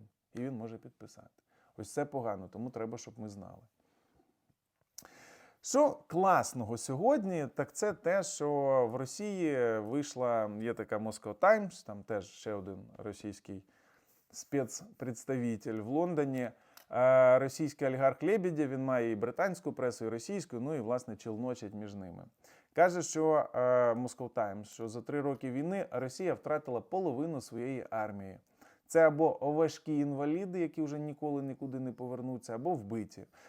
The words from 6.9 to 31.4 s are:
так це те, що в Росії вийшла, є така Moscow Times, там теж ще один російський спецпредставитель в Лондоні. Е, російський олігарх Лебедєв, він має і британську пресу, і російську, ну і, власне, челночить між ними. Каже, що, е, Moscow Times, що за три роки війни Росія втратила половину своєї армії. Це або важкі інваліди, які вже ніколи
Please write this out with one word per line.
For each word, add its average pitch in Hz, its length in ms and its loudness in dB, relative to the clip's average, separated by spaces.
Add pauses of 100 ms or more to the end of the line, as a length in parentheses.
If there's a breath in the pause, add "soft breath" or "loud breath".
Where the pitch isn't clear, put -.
так 143 180 -4
це 214 200 -2
те, 175 300 0
що - 240 -4 (440)
в 120 40 -4
Росії 135 840 0
вийшла, 117 800 0
є 113 140 -2
така 107 240 -4
Moscow 107 360 -6
Times, 202 520 4
там 101 180 -12
теж 104 220 -4
ще - 280 -8
один 98 320 -8 (120)
російський 98 680 -10 (680 soft breath)
спецпредставитель 120 1500 -4
в 104 60 -6
Лондоні. 139 640 0 (400 loud breath)
Е, 127 480 10
російський 139 480 -2
олігарх 131 360 2
Лебедєв, 175 460 2
він 131 160 -2
має 123 260 2
і 110 40 0
британську 139 580 -2
пресу, 120 320 -2
і 110 40 -2
російську, 123 500 -6
ну 147 160 -4
і, 139 40 -2
власне, 117 360 -4
челночить 113 580 -6
між 104 220 -10
ними. 92 300 -12 (500 soft breath)
Каже, 175 260 6
що, 156 520 2
е, 120 60 0 (340)
Moscow 123 360 -6
Times, 104 340 -2
що 113 260 -10
за 117 120 -8
три 143 200 -4
роки 131 300 -4
війни 170 400 -4
Росія 131 420 -2
втратила 143 480 -2
половину 156 600 -2
своєї 120 480 -6
армії. 101 500 -6 (480 soft breath)
Це 160 200 8
або 151 340 4
важкі 151 580 0
інваліди, 151 600 -2
які 160 220 -2
вже 147 180 -4
ніколи 147 440 -4